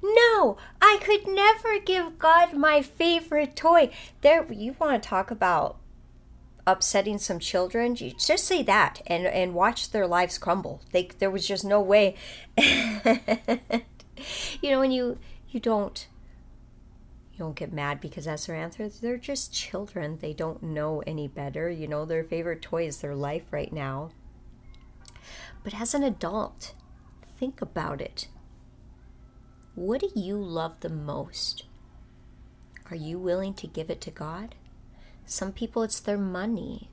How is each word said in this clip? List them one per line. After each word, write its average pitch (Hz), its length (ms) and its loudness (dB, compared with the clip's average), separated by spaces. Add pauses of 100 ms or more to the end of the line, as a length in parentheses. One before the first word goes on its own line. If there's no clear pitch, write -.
"No, 427 540 6 (240)
I 415 200 10
could 415 260 2
never 415 520 4
give 370 400 -2
God 339 340 8
my 294 300 4
favorite 330 720 0
toy." 320 360 6 (300)
There, 311 320 8
you 220 240 -8
wanna 285 220 0
talk 190 320 -2
about 180 460 0 (920)
upsetting 202 500 2
some 185 220 -4
children? 233 560 0
You 127 160 -10
just - 320 2
say 349 180 2
that 196 460 4
and, 175 180 0
and 180 300 0
watch 202 340 2
their 202 160 0
lives 180 320 2
crumble. - 440 -2 (100)
They, 180 260 0
there 196 140 2
was 190 160 -4
just 196 180 -4
no 202 160 4
way. 196 340 6 (400)
<laughs> - 20 4 (2000)
You 285 80 -2
know, 262 120 4
and 262 120 4
you, 247 240 -2 (320)
you 240 100 -6
don't, 214 480 -2 (1200)
you - 80 -20
don't 160 160 -8
get - 160 -10
mad 143 300 -6
because 147 240 -12
that's 151 220 -6
their 170 100 -8
answer. 170 320 -8
They're 233 280 -6
just - 360 -8
children. 165 680 -8
They 156 140 -8
don't 160 280 -8
know 151 460 -4
any 151 200 -6
better. 147 420 -8
You 156 180 -8
know, 151 160 -4
their 160 220 -4
favorite 165 360 -6
toy 165 240 -4
is 147 140 -8
their 143 160 -8
life 143 360 -6
right 143 200 -6
now. 143 400 -8 (1500)
But 208 160 -10
as 220 140 -4
an 285 100 0
adult, 208 680 -6 (640)
think 262 240 -6
about 156 400 -6
it. - 260 -12 (1500)
What 196 280 -4
do 392 120 -2
you 196 240 -4
love 165 440 -6
the 170 80 -8
most? 147 720 -8 (1300)
Are 170 60 -10
you 160 200 -8
willing 185 380 -2
to 180 120 -14
give 160 220 -10
it 170 120 -8
to 156 100 -12
God? 165 440 -12 (720)
Some 190 280 -6
people, 226 300 -4
it's - 180 -4
their 202 160 -2
money. 190 760 -6